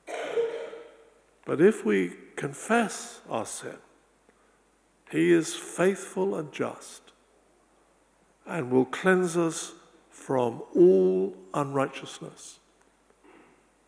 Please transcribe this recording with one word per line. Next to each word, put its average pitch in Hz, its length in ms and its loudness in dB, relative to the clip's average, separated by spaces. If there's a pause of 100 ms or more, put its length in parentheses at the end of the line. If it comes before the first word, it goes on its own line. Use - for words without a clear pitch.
(1400)
But 131 160 -4
if 214 240 4
we 190 340 0 (180)
confess - 920 -4
our 113 200 -6
sin, - 300 -12 (1300)
he 165 220 2
is 165 240 2
faithful 190 800 -2
and 151 160 -8
just - 500 -8 (1400)
and 160 240 -6
will 127 160 4
cleanse 180 500 2
us 165 380 -2 (380)
from 123 500 -2 (140)
all 185 600 6 (200)
unrighteousness. 139 1040 -6 (1300)